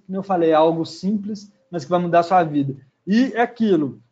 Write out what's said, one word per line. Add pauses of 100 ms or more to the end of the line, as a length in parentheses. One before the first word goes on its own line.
como
eu
falei,
é
algo
simples, (200)
mas
que
vai
mudar
a
sua
vida. (300)
E
é
aquilo, (120)